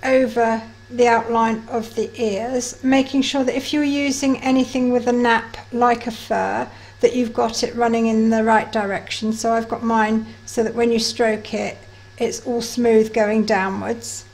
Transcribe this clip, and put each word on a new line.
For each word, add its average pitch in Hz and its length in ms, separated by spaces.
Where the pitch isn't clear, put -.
over 233 580
the 240 180
outline 226 600
of 226 260
the 214 140
ears, 233 640
making 269 400
sure 277 200
that 247 120
if 269 180
you're 294 100
using 277 580
anything 254 500
with 240 160
a 240 60
nap 240 440
like 240 360
a 240 40
fur, 202 580
that 247 140
you've 233 180
got 233 300
it - 120
running 233 300
in 220 240
the 220 140
right 220 280
direction. 214 640
So 226 200
I've 226 140
got 233 160
mine 220 440
so - 180
that 220 120
when 233 160
you 233 80
stroke 220 540
it, 208 240
it's 233 260
all 240 160
smooth 226 520
going 214 320
downwards. 196 800